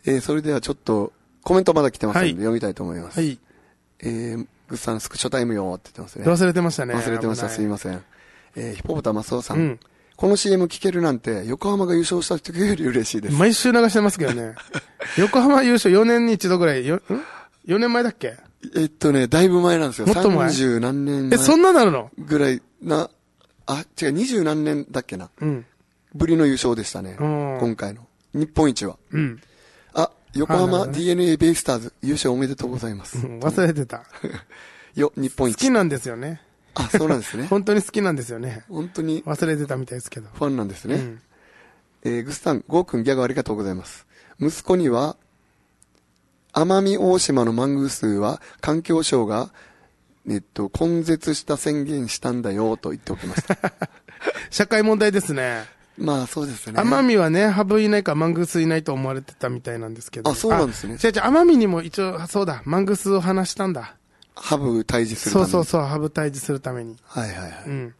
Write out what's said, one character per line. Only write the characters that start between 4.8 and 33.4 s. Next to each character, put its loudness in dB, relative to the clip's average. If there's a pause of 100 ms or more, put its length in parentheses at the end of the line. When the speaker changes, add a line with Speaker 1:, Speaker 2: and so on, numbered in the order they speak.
Speaker 1:
ん、 -6
ス -10
ク -12
シ -4
ョ -2
タ 0
イ 0
ム -2
よ」 -4
っ -14
て -20
言 -
っ -20
て -18
ま -14
す -20
ね。 -12
Speaker 2:
忘 4
れ 2
て 2
ま 2
し -8
た -4
ね。 -2
Speaker 1:
忘 -2
れ -2
て -2
ま 0
し -6
た。 -4
Speaker 2:
危 -4
な -6
い。 -6
Speaker 1:
す -2
い 0
ま -4
せ -8
ん。 -10 (520)
え -8
ー、 -10
ヒ -14
ポ -4
ポ -4
タ 0
マ -2
ス -6
オ -4
さ -8
ん。 2
Speaker 2:
う 2
ん。 -2 (360)
Speaker 1:
「こ 0
の 6
シ 0
ー 8
エ 6
ム 4
聞 -6
け 2
る -2
な 2
ん -2
て、 -4
横 -4
浜 0
が 2
優 4
勝 0
し -6
た -2
時 -10
よ 2
り -4
嬉 0
し -6
い -2
で -6
す。」 2
Speaker 2:
毎 4
週 2
流 4 (100)
し 2
て 4
ま 2
す -8
け -2
ど 0
ね。 -8 (300)
Speaker 1:
<laughs> -12
Speaker 2:
横 4
浜 6
優 4
勝 4
四 8
年 4
に 4
一 0
度 4
ぐ 4
ら 2
い、 -2
よ-、 0 (120)
ん？ -4 (440)
四 2
年 2
前 2
だ 0
っ -18
け？ -8 (380)
Speaker 1:
え 2
っ -6
と 2
ね、 4
だ 6
い 8
ぶ 6
前 4
な 0
ん -2
で -12
す -10
よ。 0
Speaker 2:
も 6
っ 4
と 4
前？ 4
Speaker 1:
三 0
十 2
何 -2
年 -2
前 6
Speaker 2:
え、 2
そ 6
ん 8
な 8
な 8
る 4
の？ -4
Speaker 1:
ぐ 0
ら 4
い -2 (200)
な -2 (600)
あ、 -4 (160)
違 0
う、 2
二 0
十 0
何 0
年 -2
だ -4
っ -16
け -12
な。 -14 (120)
Speaker 2:
う -6
ん。 -4 (480)
Speaker 1:
ぶ 0
り 4
の 4
優 4
勝 0
で -6
し -10
た -8
ね。 -12
Speaker 2:
う 0
ん。 -4
Speaker 1:
今 0
回 -8
の。 -20 (260)
日 -2
本 2
一 -6
は。 -8 (160)
Speaker 2:
う 0
ん。 -4 (520)
Speaker 1:
あ、 0 (220)
横 0
浜 4
Speaker 2:
あ、 2
な 2
る 2
ほ 0
ど -8
ね。 -2
Speaker 1:
デ -2
ィ 2
ー 2
エ 4
ヌ 2
エ 4
ー -2
ベ 6
イ 4
ス -4
タ 0
ー -4
ズ、 -10
優 -2
勝 0
お 0
め 0
で -6
と -6
う -6
ご -6
ざ -6
い -6
ま -12
す。 -10
Speaker 2:
う -6
ん、 -14